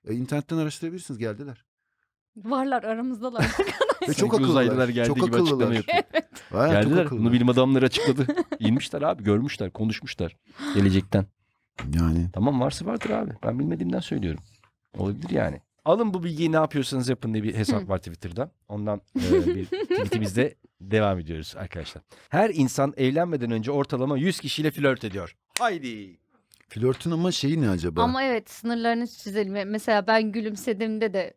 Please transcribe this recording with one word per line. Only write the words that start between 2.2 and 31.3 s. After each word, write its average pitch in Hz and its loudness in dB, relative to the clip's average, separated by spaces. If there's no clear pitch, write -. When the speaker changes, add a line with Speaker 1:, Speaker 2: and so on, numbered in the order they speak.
Speaker 2:
Varlar, 254 -2
aramızdalar 233 -4
<laughs> - 4
arkadaşlar. 392 0
Speaker 1:
Ve 151 0
çok - 2
Speaker 3:
Sanki 165 4
uzaylılar 127 4
Speaker 1:
akıllılar. 127 2
Speaker 3:
geldi 117 2
Speaker 1:
Çok 139 2
Speaker 3:
gibi 120 2
açıklama 120 4
Speaker 1:
akıllılar. 120 4
Speaker 3:
yapıyor. 302 2
Speaker 2:
Evet. 320 0
Speaker 1:
Bayağı 135 4
çok - 6
Speaker 3:
Geldiler. 170 4
Speaker 1:
akıllılar. 120 0
Speaker 3:
Bunu 117 6
bilim 123 6
adamları 127 6
açıkladı. 139 2
<laughs> 302 -8
İnmişler 220 0
abi, 160 0
görmüşler, 104 0
konuşmuşlar - -4
gelecekten. 98 4
Speaker 1:
Yani. 82 4
Speaker 3:
Tamam, 123 0
varsa 147 -2
vardır 220 -4
abi. 214 -2
Ben 123 -2
bilmediğimden 170 -2
söylüyorum. 92 -4
Olabilir 113 -4
yani. 98 -2
"Alın 202 2
bu 180 -4
bilgiyi, 165 0
ne 160 2
yapıyorsanız 135 0
yapın." 117 -2
diye 107 -2
bir 110 -4
hesap 107 0
Speaker 2:
Hı. 87 -12
Speaker 3:
var 95 0
Twitter'da. 90 -10
Ondan, 104 -4
e, 285 2
bir 95 -4
Speaker 2:
<laughs> 381 -6
Speaker 3:
tweetimizde 123 0
devam 98 0
ediyoruz 80 -10
arkadaşlar. - -12
"Her 202 2
insan 139 2
evlenmeden 135 0
önce 113 -2
ortalama 139 -2
yüz 170 0
kişiyle 151 -2
flört 135 0
ediyor." 95 -10
Haydi. 120 -4
Speaker 1:
Flörtün 127 0
ama 170 0
şeyi 156 0
ne 123 2
acaba? 87 0
Speaker 2:
Ama 254 0
evet, 240 -4
sınırlarını 233 -2
çizelim. 202 -6
Mesela 208 0
ben 226 4
gülümsediğimde 220 -4
de 180 -4